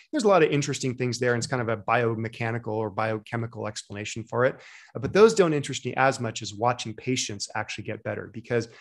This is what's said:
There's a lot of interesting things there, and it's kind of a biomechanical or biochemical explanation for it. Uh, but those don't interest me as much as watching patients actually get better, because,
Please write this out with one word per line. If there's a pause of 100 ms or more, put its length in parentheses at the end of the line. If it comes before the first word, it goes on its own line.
(120)
There's
a
lot
of
interesting
things
there,
and
it's
kind
of
a
biomechanical
or
biochemical
explanation
for
it. (400)
Uh,
but
those
don't
interest
me
as
much
as
watching
patients
actually
get
better,
because, (120)